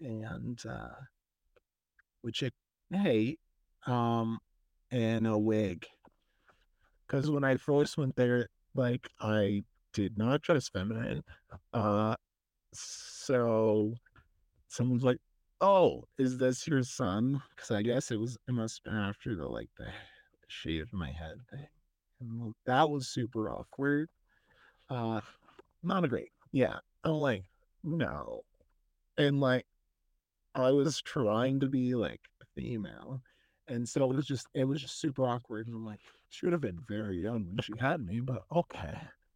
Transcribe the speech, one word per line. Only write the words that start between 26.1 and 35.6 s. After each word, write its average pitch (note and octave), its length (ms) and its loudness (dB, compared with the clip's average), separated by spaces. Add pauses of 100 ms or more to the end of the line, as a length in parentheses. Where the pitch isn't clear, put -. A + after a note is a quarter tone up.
yeah. - 280 2 (240)
I'm D#3+ 100 0
like, C3+ 360 0 (340)
"No." D2 600 -4 (760)
And, C#3+ 240 2
like, B2+ 240 2 (880)
I C3 160 4
was C#3+ 300 4
trying B2+ 600 2
to C3+ 80 2
be, B2+ 260 2
like, F2 260 -2 (340)
female. B2 680 -8 (440)
And A#2+ 200 -4
so C3+ 240 2
it C3 40 0
was C3+ 120 -2
just, C3+ 260 -6
it C#3 120 2
was C#3 160 -2
just - 180 -10
super C3 260 0
awkward. A#2 420 -4